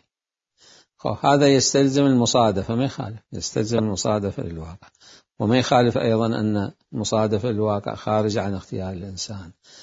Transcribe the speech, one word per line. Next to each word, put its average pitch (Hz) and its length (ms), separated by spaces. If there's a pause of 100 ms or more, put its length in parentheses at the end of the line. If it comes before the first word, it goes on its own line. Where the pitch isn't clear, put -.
(960)
خو - 120
هذا 139 460
يستلزم 139 500
المصادفة، 113 720
ما 127 100
يخالف، 110 340 (120)
يستلزم 113 460
المصادفة 107 640
للواقع، 82 440 (520)
وما 113 200
يخالف 123 380
أيضا 113 280
أن 107 460 (220)
المصادفة 110 560
للواقع 107 460
خارجة 107 460
عن 98 120
اختيار 95 400
الإنسان، 95 580 (320)